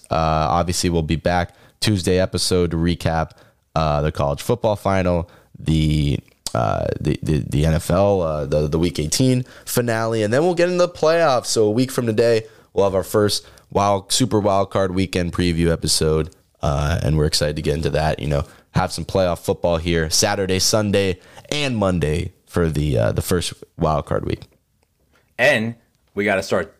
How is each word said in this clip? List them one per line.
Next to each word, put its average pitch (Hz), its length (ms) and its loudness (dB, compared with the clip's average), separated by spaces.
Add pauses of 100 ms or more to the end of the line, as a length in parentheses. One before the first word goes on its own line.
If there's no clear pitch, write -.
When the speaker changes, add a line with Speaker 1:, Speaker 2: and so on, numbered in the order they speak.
(120)
Speaker 1:
Uh, 78 340 2 (140)
obviously, 87 320 -2
we'll 85 100 2
be 78 140 -2
back 87 400 -2 (240)
Tuesday 92 400 0
episode 90 520 0
to 82 60 -4
recap, 82 540 0 (440)
uh, 76 260 0
the 76 100 0
college 71 300 -2
football 113 340 -2
final, 90 540 0 (280)
the, 76 600 0 (340)
uh, 50 340 -2 (120)
the, - 240 -2
the, 76 240 0
the 73 180 0
N 80 100 2
F - 140 -4
L, 98 320 2
uh, 78 240 -4
the, 76 220 0
the 80 120 0
week 87 200 -2
eighteen 127 440 0 (220)
finale, 113 560 -2
and 104 120 0
then 135 100 2
we'll 180 120 2
get 170 140 2
into 175 160 2
the 175 40 -4
playoffs. 156 580 2
So 110 180 2
a 104 60 2
week 127 200 0
from 123 160 -2
today, 113 360 2 (300)
we'll 95 120 4
have 95 100 0
our 92 80 2
first 104 440 0 (240)
wild, 98 400 0
super 113 280 2
wild 98 320 2
card 98 220 0
weekend 90 400 -2
preview 85 380 2
episode, 78 640 0 (260)
uh, 73 420 0
and 76 140 2
we're 76 80 2
excited 76 300 -2
to 80 60 -8
get 73 140 0
into 78 160 -2
that. 76 280 0
You 65 80 -6
know, 71 160 0 (280)
have 90 200 -2
some 82 140 -8
playoff 90 340 0
football 87 380 -2
here 82 320 0
Saturday, 101 500 0
Sunday, 98 600 0 (300)
and 143 280 -2
Monday 90 560 -2 (140)
for 87 220 0
the, 76 280 0
uh, 55 140 0
the - 100 -4
first - 320 -4 (240)
wild 76 280 0
card - 200 -4
week. - 160 -6 (960)
Speaker 2:
And 120 380 2 (400)
we 101 100 -2
gotta 98 160 2
start 95 380 -4